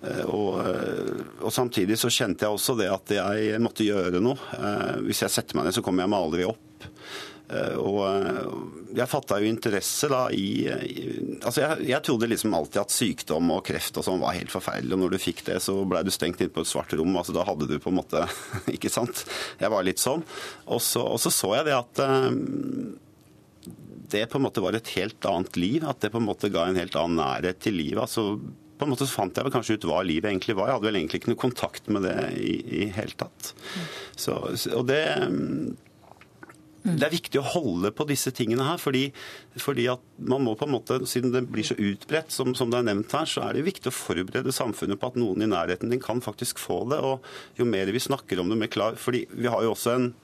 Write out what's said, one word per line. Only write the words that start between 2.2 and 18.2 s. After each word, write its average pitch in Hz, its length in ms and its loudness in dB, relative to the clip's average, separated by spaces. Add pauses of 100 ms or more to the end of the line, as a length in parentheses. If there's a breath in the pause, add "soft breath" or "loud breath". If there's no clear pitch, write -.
jeg 107 80 2
også 120 240 0
det 98 140 4
at - 260 -2
jeg 107 400 0
måtte 113 240 2
gjøre 92 400 4
noe. 135 160 2 (160)
Eh, 101 480 -2
hvis 107 240 0
jeg - 80 0
setter 92 240 -2
meg 67 80 2
ned, 92 80 2
så 110 80 0
kommer 92 240 2
jeg 104 80 2
meg 87 140 2
aldri 87 180 2
opp. - 400 -8 (640 loud breath)
Eh, - 240 -2
og, 101 320 0
eh, 95 380 0 (500)
jeg 123 160 2
fattet 104 320 2
jo 107 80 4
interesse 110 600 0
da 127 100 4 (100)
i, 98 140 0 (220)
i, - 340 -4 (420)
altså 127 180 2
jeg, 151 280 0
jeg 139 180 2
trodde 117 240 4
liksom 104 240 2
alltid 80 240 2
at 101 160 0
sykdom 85 560 2
og 92 160 4
kreft - 320 -2
og 71 80 0
sånn 92 160 2
var 90 140 0
helt - 140 -6
forferdelig, 64 440 -2
og 95 60 4
når 90 120 2
du 95 60 0
fikk - 300 -4
det, 90 140 0
så 98 120 0 (120)
ble 90 200 4
du 92 80 0
stengt 85 280 -2
inn 87 80 0
på 85 120 -2
et - 80 -2
svart - 240 -2
rom, 87 240 4
altså 87 160 -2
da 82 120 2
hadde 76 200 0
du 76 160 0
på 90 80 0
en 90 80 2
måte, 78 240 0 (240 loud breath)